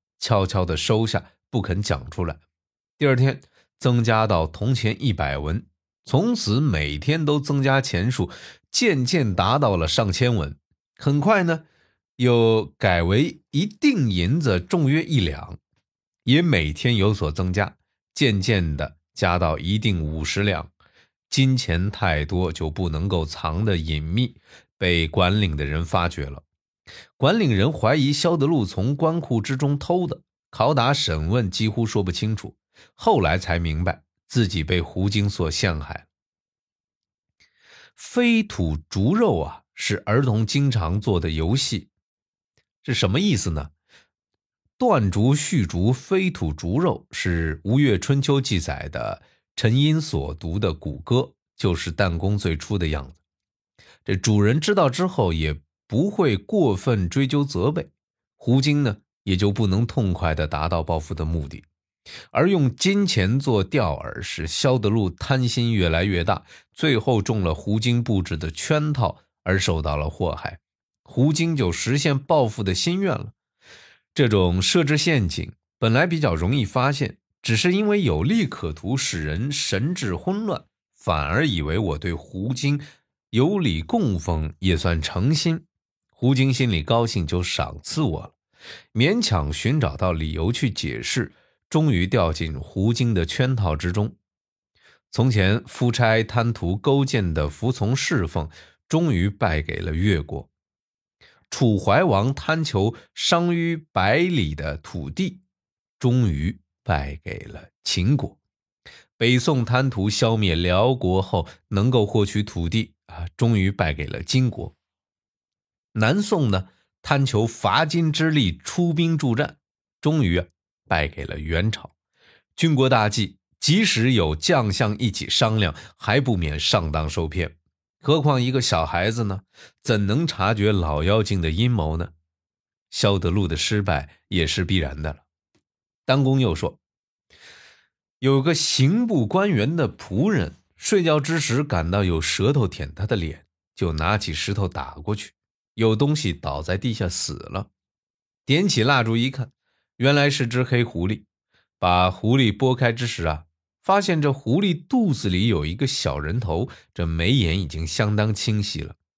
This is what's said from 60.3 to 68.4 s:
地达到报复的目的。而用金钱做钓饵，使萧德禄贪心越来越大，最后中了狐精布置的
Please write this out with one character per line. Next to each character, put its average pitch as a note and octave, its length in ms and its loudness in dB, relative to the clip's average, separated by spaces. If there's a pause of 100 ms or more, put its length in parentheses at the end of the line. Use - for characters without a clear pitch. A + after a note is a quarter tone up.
地 D2+ 140 -2
达 D2 200 -4
到 E2+ 140 -2
报 D#2+ 160 -4
复 D#2 160 -8
的 D2+ 100 -6
目 D#2+ 240 -4
的。 - 180 -16 (640)
而 E3 180 2
用 D3+ 260 2
金 G3 300 2
钱 A2 340 2
做 A2+ 240 2
钓 F#2 300 0
饵， - 280 -10
使 E2 260 -8
萧 B2+ 320 2
德 G#2 100 0
禄 G#2+ 180 2
贪 B2+ 400 -2
心 A#2 260 0
越 F#2+ 140 2
来 E2 160 2
越 F#2+ 200 0
大， F#2 220 -2 (280)
最 D3 240 2
后 A2 240 2
中 G#2+ 220 -2
了 E2 100 0
狐 G#2 260 -2
精 A#2+ 240 0
布 G#2 200 0
置 E2+ 120 -6
的 D#2+ 140 -6